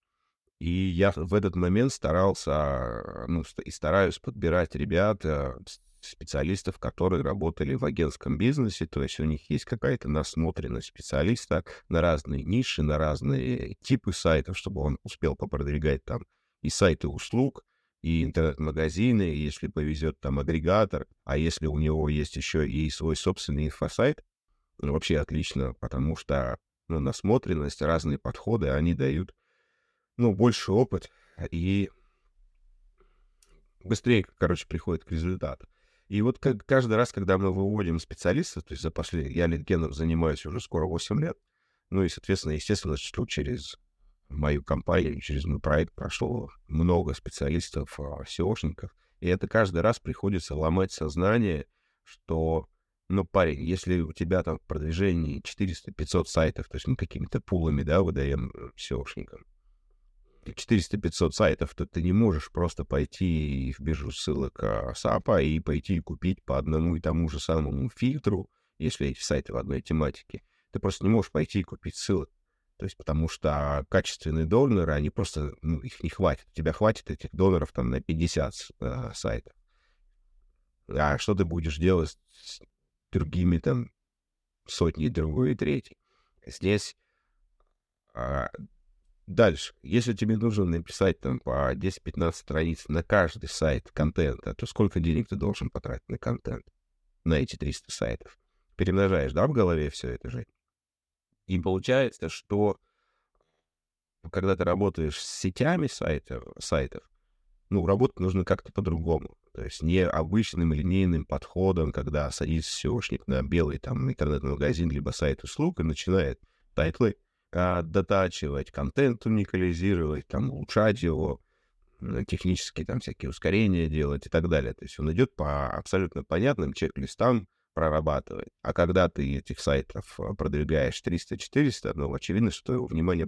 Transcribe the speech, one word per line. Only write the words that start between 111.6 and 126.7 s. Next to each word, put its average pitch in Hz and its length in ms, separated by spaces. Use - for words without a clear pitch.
когда 71 400
садится 78 400
сеошник - 560
на 65 160
белый 71 360
там - 300
интернет-магазин 73 800
либо 71 220
сайт - 320
услуг - 360
и 82 40
начинает 80 560
тайтлы 90 400
а, 90 280
дотачивать, 85 880
контент 117 540
уникализировать, 90 1000
там, 123 240
улучшать 110 520
его, 78 380
м, - 240
технические - 600
там - 140
всякие - 300
ускорения 90 560
делать 71 400
и - 20
так 82 200
далее. 71 240
То - 120
есть - 140
он 76 140
идёт 123 220
по 71 340
абсолютно 90 540
понятным 90 500